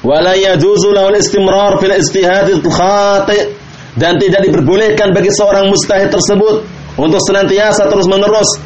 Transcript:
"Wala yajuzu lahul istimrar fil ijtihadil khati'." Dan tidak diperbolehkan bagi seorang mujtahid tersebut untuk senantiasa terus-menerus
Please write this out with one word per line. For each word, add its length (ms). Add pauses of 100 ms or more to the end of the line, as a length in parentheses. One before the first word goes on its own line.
"Wala 320
yajuzu 560
lahul 240
istimrar 640
fil 160
ijtihadil 720
khati'." 760 (520)
Dan 240
tidak 240
diperbolehkan 720
bagi 160
seorang 400
mujtahid 400
tersebut 560 (320)
untuk 240
senantiasa 640
terus-menerus 800